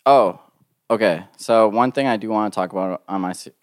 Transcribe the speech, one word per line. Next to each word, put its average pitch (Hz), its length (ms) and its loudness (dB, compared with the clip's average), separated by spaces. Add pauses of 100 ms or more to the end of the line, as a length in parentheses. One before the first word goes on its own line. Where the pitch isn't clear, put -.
Oh, 123 360 4 (480)
okay. 98 360 0 (120)
So 113 320 2
one 120 220 0
thing 135 160 -2
I 117 100 -2
do 107 120 -8
wanna 107 200 -2
talk 92 220 -6
about 92 360 -6
on 95 140 -6
my 92 120 -4
se-, - 300 -18